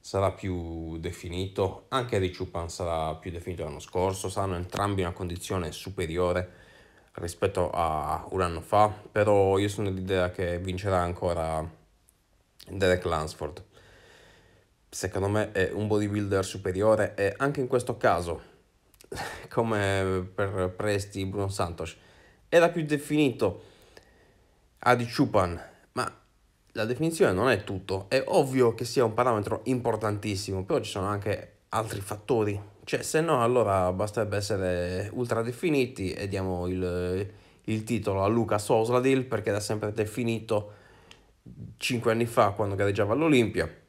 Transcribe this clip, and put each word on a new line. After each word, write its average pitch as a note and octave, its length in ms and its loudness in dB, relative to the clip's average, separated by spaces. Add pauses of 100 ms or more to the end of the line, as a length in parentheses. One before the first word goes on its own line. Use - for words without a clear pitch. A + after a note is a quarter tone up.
sarà G2 320 0
più E2 640 -6
definito, F2 880 -4
anche B2 280 -2
Eddie F#2 180 0
Chupan E2+ 360 -8
sarà D#2+ 460 -2
più F2+ 140 -10
definito E2+ 320 -8
dell'anno D2+ 180 -8
scorso, F#2+ 500 -2
saranno G2 260 -2
entrambi G2 460 -2
in F2 60 0
una F2+ 80 -8
condizione F2 560 -6
superiore F2+ 880 -2 (560)
rispetto - 560 -2
a D#2 600 -2
un F#2+ 100 -2
anno E2+ 220 0
fa, G#2+ 260 4
però G2+ 680 4
io G2+ 100 2
sono G2+ 220 -2
dell'idea F#2 400 0
che F2 280 -4
vincerà F2+ 420 0
ancora E2 680 -2 (960)
Derek F#2 380 2
Lansford. D#2+ 580 -4 (1300)
Secondo G2 400 -2
me G#2 240 0
è F#2+ 180 2
un G#2 160 -2
bodybuilder G#2 580 0
superiore G2 680 2
e G2 220 0
anche C#3+ 240 0
in B2+ 80 -2
questo B2 280 0
caso, E2+ 460 0 (680)
<laughs> - 420 -12
come G2 840 0
per G2 400 -2
Presti, G2+ 520 -2
Bruno G2 220 -2
Santos, E2+ 460 -6 (540)
era E3+ 220 6
più E3 140 -2
definito C#3+ 800 0 (1120)
Adi A#2+ 280 4
Chupan, G2 560 2 (300)
ma - 280 -6 (520)
la A2 120 -2
definizione D3+ 480 2
non G2+ 180 2
è G2+ 140 2
tutto. F#2+ 440 -6
È C3 180 2
ovvio C3 480 4
che B2+ 100 -6
sia B2 200 2
un A2 100 0
parametro G#2+ 500 2
importantissimo, G#2+ 1000 -2
però C#3+ 160 0
ci A2+ 100 -8
sono F#2+ 160 -2
anche G2+ 500 -4 (140)
altri A2+ 300 -4
fattori. G#2 600 0 (240)
Cioè, - 180 -4
se - 180 0
no, D#3 220 2
allora G#2 500 4
basterebbe G#2 440 -2
essere F#2+ 760 -2
ultra A#2 300 -2
definiti B2 720 -2
e - 160 -6
diamo F#2 380 -2
il, F#2 640 -2 (340)
il A2 200 -2
titolo G2+ 380 0
a G2 60 4
Luca A2 300 2
Sosladil, B2 640 2
perché A2 260 -2
era G2+ 100 0
sempre G#2 320 -4
definito A2 800 -2 (1040)
cinque A#2 360 0
anni A#2 140 2
fa A2+ 240 4
quando G2+ 240 -2
gareggiava G2+ 400 2
all'Olimpia A#2+ 580 4 (160)